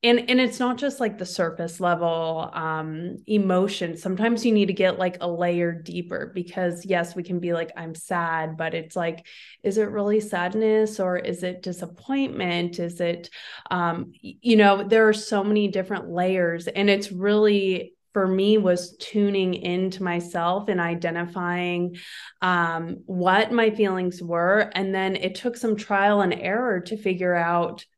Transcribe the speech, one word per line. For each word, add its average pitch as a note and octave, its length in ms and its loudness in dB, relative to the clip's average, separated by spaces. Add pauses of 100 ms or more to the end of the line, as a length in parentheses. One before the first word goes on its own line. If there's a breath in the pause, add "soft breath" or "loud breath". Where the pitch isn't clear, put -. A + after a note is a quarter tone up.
and, A#3+ 280 4
and B3+ 80 4
it's B3+ 220 0
not B3 160 0
just, C#4 240 -4
like, G#3+ 160 -2
the F#3+ 80 -8
surface E3+ 560 -4
level, E3 720 0
um, D#3+ 640 -6 (100)
emotion. F#3+ 680 0
Sometimes A3 480 0
you A#3+ 80 4
need G#3 140 6
to F#3+ 80 0
get, F#3 240 2
like, F3+ 240 0
a F3 80 -2
layer F3 420 0
deeper E3+ 640 -8
because, F3 500 -4
yes, F3 320 -2
we F3+ 60 -8
can F3 180 -4
be E3+ 140 -2
like, E3 200 -4
"I'm E3 200 -10
sad," E3 640 -4
but D#3+ 160 -4
it's D#3+ 220 -8
like, E3+ 300 -4 (360 loud breath)
"Is G3+ 160 0
it G#3+ 100 2
really G#3 320 0
sadness G#3+ 800 0
or F#3 160 0
is F3 260 -4
it F3+ 200 -6
disappointment? F3 1160 -4
Is F3 220 -6
it," E3+ 300 -4 (400 loud breath)
um, E3+ 420 -2 (100)
y-, - 200 -16
you A#3 140 6
know, G3+ 280 8
there A3 240 6
are G#3+ 60 6
so G#3 280 -2
many G#3 260 2
different F#3 420 -4
layers, F3 580 0
and G3+ 220 2
it's G3+ 200 2
really, G3+ 840 2 (180)
for F#3+ 140 2
me, G3 320 4
was F3+ 380 0
tuning G3 580 0
into F#3 480 -2
myself F3 680 -2
and F#3 120 0
identifying, F3 1160 -4 (460 loud breath)
um, E3+ 640 0
what F#3+ 460 2
my A3+ 180 4
feelings F#3 500 0
were. F3 540 2
And F#3+ 180 -2
then F#3+ 220 0
it - 220 -4
took A#3+ 200 -6
some A3 200 0
trial G3+ 440 2
and F3+ 140 2
error G#3 460 -2
to G#3+ 160 -8
figure F3+ 400 0
out E3+ 480 0 (140)